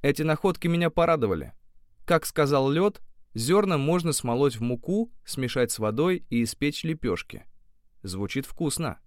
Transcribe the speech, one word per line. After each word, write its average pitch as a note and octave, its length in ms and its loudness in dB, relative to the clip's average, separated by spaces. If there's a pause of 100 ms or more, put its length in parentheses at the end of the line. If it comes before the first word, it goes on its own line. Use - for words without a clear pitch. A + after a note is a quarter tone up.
Эти C#3+ 220 0
находки D#3+ 440 0
меня E3+ 220 2
порадовали. A#2 640 2 (520)
Как E3 200 2
сказал C#3 440 2
Лёд, F#3 320 0 (320)
зёрна E3+ 440 2
можно D#3+ 340 2
смолоть C3 440 2
в G#2+ 60 -6
муку, F3 500 -2 (120)
смешать B2 480 -2
с - 80 -6
водой C#3 500 0
и A#2 140 2
испечь C#3+ 400 -4
лепёшки. - 640 -4 (580)
Звучит G2 420 -6
вкусно. D3 600 -6